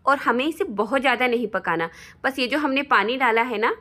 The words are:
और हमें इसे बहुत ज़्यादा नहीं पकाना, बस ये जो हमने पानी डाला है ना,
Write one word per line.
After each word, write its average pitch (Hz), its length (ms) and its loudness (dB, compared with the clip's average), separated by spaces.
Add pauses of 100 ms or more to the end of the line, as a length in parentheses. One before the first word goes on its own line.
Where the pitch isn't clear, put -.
और 277 120 4
हमें 254 280 0
इसे 330 200 -4
बहुत 226 360 -2
ज़्यादा 247 260 2
नहीं 240 200 0
पकाना, 170 420 -2 (340)
बस 262 160 -2
ये 254 80 0
जो 269 100 0
हमने 285 260 0
पानी 233 340 2
डाला 233 240 2
है 240 160 -2
ना, 233 240 0